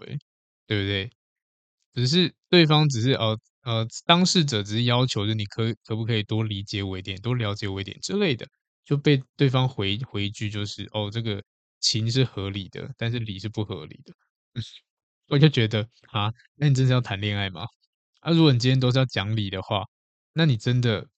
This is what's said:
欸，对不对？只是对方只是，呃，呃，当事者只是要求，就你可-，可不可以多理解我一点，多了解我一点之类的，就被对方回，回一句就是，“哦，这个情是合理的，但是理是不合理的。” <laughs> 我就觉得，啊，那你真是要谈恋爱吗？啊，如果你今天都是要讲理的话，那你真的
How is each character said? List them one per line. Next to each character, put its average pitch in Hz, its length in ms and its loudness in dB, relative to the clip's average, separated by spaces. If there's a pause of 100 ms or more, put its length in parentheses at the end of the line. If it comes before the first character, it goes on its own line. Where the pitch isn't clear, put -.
欸， 143 120 -10 (480)
对 104 160 0
不 98 60 -2
对？ 101 240 -2 (800)
只 123 140 0
是 165 260 2 (160)
对 175 160 8
方 151 240 4
只 117 120 0
是， 131 100 2
呃， 110 260 0 (260)
呃， 113 240 -2 (180)
当 175 200 6
事 170 180 2
者 110 200 0
只 107 140 -6
是 120 60 0
要 120 220 2
求， 104 220 -2
就 110 60 0
你 107 120 -2
可-， 113 260 -4 (140)
可 113 100 -6
不 117 80 -6
可 113 120 -2
以 104 80 0
多 110 200 -2
理 101 200 -6
解 104 180 -6
我 95 160 -6
一 92 40 -10
点， 95 200 -10
多 120 140 -2
了 107 180 -4
解 104 140 -8
我 95 120 -4
一 98 40 -6
点 98 180 -12
之 185 120 -8
类 190 220 0
的， - 120 -14 (360)
就 143 140 -2
被 143 240 4 (160)
对 139 120 4
方 131 200 2
回， 101 300 -2
回 101 260 -6
一 101 40 -4
句 104 200 -6
就 104 160 -6
是 101 280 -10
，“哦， 104 180 -4
这 113 100 -6
个 107 220 -6 (360)
情 113 320 0
是 131 120 2
合 98 260 -4
理 95 200 -8
的， 90 280 -12
但 113 140 -4
是 120 80 -4
理 107 200 -8
是 110 80 -10
不 110 160 -6
合 85 220 -8
理 - 180 -20
的。” - 100 -20 (420)
<laughs> - 280 -12 (440)
我 147 120 2
就 151 100 8
觉 117 180 2
得， 110 200 -2 (240)
啊， 107 200 -2 (240)
那 143 140 0
你 135 60 4
真 131 100 2
是 127 60 4
要 127 100 4
谈 104 180 -6
恋 104 180 -2
爱 98 120 -2
吗？ 87 160 -10 (540)
啊， 160 120 -4
如 165 100 6
果 151 100 8
你 120 80 2
今 127 100 4
天 131 100 4
都 127 120 2
是 123 60 2
要 131 80 4
讲 107 300 -4
理 104 140 -2
的 95 120 -6
话， 98 220 -2 (500)
那 165 120 2
你 127 120 4
真 123 240 0
的 110 260 0 (100)